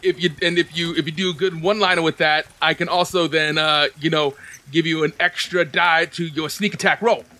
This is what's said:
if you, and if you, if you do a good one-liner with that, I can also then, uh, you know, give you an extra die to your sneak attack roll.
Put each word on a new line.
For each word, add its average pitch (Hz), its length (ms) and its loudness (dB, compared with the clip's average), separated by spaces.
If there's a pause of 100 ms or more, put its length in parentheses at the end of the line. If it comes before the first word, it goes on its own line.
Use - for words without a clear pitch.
if 175 200 0
you, 175 80 2 (120)
and 175 160 0
if 170 180 -2
you, 170 200 -4
if 147 100 0
you 156 60 -6
do 180 180 -2
a 180 40 -4
good 165 280 -4
one-liner 185 400 2
with 160 160 0
that, 156 280 2 (160)
I 160 120 2
can 175 160 -2
also 175 380 0
then, 151 300 0
uh, 151 300 2 (120)
you 151 100 -2
know, 151 260 0 (360)
give 160 140 0
you 160 180 0
an 151 160 0
extra 175 460 0
die 165 400 2
to 170 200 -8
your 151 240 -6
sneak 208 240 -2
attack 180 280 0
roll. 208 220 2 (160)